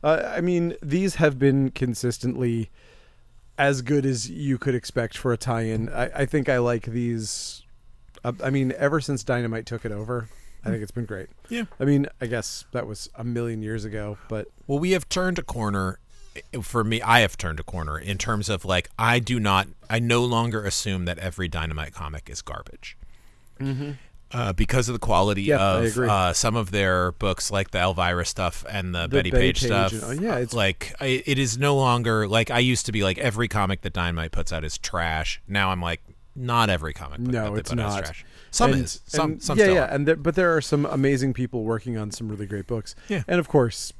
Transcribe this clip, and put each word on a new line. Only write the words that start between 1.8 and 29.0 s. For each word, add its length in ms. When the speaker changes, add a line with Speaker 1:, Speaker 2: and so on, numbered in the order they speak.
Speaker 1:
as 240
good 240
as 240
you 280
could 180
expect 420
for 160
a 40
tie-in. 520
I, 200
I 40
think 240
I 80
like 300
these. 760
Uh, 100
I 60
mean, 280
ever 220
since 240
Dynamite 420
took 200
it 60
over, 360
I 40
think 140
it's 80
been 140
great. 220
Speaker 2:
Yeah. 160
Speaker 1:
I 60
mean, 220
I 80
guess 440
that 160
was 280
a 80
million 380
years 240
ago, 320
but 200
Speaker 2:
Well, 120
we 120
have 180
turned 300
a 40
corner. 560
For 240
me, 160
I 180
have 160
turned 240
a 40
corner 360
in 180
terms 300
of, 160
like, 340
I 220
do 180
not, 300
I 100
no 240
longer 400
assume 400
that 160
every 300
Dynamite 440
comic 360
is 120
garbage. 540
Speaker 1:
Mm-hmm. 320
Speaker 2:
Uh, 220
because 340
of 60
the 60
quality 420
Speaker 1:
Yeah, 200
I 180
Speaker 2:
of, 80
Speaker 1:
agree. 200
Speaker 2:
uh, 240
some 240
of 160
their 400
books, 400
like 200
the 100
Elvira 440
stuff 440
and 260
the 60